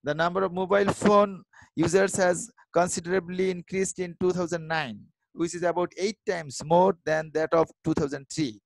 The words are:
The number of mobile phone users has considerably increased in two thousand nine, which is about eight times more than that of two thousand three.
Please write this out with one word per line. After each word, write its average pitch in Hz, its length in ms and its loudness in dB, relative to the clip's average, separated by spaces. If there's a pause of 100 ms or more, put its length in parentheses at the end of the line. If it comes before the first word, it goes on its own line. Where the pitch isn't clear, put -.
The 147 80 -2
number 175 300 0
of 180 100 -4
mobile 190 400 2
phone 202 500 4 (320)
users 180 400 2
has 180 340 0 (240)
considerably 180 760 0
increased 180 480 -6
in 175 200 -8
two 185 120 2
thousand 170 360 -4
nine, 139 320 -4 (320)
which 170 240 -4
is 170 80 -6
about 175 320 0
eight 202 220 -4 (100)
times 165 380 -6
more 175 400 4
than 156 300 -2
that 156 180 0
of 165 160 4 (160)
two 160 80 0
thousand 139 360 -2
three. 120 360 -4